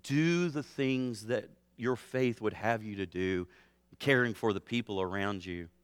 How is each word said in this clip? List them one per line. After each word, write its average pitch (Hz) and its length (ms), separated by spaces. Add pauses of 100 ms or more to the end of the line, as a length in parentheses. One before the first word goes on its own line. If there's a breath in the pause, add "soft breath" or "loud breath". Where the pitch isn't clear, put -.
do 170 480
the 143 120
things 127 640
that 117 220 (300)
your 120 180
faith 127 460
would 107 100
have 110 320
you 104 120
to 98 100
do, 90 420 (500 soft breath)
caring 123 360
for 113 180
the 98 80
people 113 400
around 95 460
you. 87 240 (140)